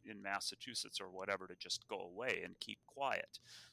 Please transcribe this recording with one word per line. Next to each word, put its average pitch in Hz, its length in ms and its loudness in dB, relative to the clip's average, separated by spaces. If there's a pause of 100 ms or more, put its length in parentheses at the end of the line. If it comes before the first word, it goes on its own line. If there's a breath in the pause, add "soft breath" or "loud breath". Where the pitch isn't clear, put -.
in 107 160 -6
Massachusetts 101 800 0
or 95 80 -4
whatever 92 380 2
to 90 80 -8
just - 320 -4
go 104 120 0
away 92 460 2
and - 140 -8
keep - 260 -6
quiet. - 540 2 (340 soft breath)